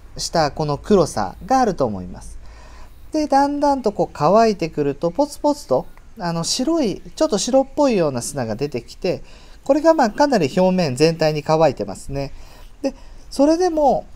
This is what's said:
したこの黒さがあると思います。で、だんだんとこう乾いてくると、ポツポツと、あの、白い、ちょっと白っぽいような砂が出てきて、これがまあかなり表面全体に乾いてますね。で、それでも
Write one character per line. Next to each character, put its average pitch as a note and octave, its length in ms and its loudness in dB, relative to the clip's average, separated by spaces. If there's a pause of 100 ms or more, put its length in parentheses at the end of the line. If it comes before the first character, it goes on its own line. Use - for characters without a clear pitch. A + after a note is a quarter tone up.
(160)
し - 140 -8
た D#3 200 0
こ D#3+ 140 -6
の D3 140 -2
黒 F#3 280 4
さ G2+ 380 -4
が C4 160 2
あ B3+ 60 2
る F#3+ 80 0
と C#3 100 0
思 G2+ 160 -2
い F2+ 60 -10
ま F2+ 160 -14
す。 - 160 -14 (760)
で、 D4+ 140 -2
だ C#4 200 4
ん C#4+ 140 -4
だ C#4+ 140 2
ん B3+ 80 -2
と G#3 100 0
こ F3 120 -2
う - 60 -4
乾 G#3+ 420 4
い G3 40 -8
て D#3+ 140 -4
く D3 120 -4
る C#3 120 -2
と、 E3+ 160 -2
ポ C#4 160 0
ツ - 140 -12
ポ D4 140 2
ツ - 140 -12
と、 - 160 0 (340)
あ F3 140 -4
の、 E3 100 -4
白 D#4 380 -2
い、 G#3 220 -2 (120)
ち - 60 -4
ょ D#4 60 4
っ - 20 0
と A3 80 0
白 B3+ 240 2
っ C4+ 60 0 (100)
ぽ C#4+ 140 4
い G#3+ 80 2
よ D#3+ 100 2
う C#3 40 -2
な A#2+ 100 -4
砂 C3 240 -6
が G#2+ 100 -4
出 C#3+ 140 -4
て A#2+ 100 -6
き - 160 -14
て、 E3+ 260 -4 (400)
こ C#4 120 2
れ D4+ 80 0
が D#4+ 100 6
ま D#4 120 2
あ G#3 60 2
か D4 160 2
な B3+ 120 2
り C#3+ 180 0
表 F#3 180 4
面 D#3 220 -2
全 D#3+ 220 2
体 D#3 160 0
に D3 80 -4
乾 D#3 300 2
い - 20 -14
て G#2 100 -8
ま F#2+ 120 -10
す - 160 -12
ね。 C#3 200 -6 (480)
で、 C4+ 140 -4 (340)
そ - 160 2
れ D#4+ 140 4
で F4+ 100 2
も C#4+ 480 2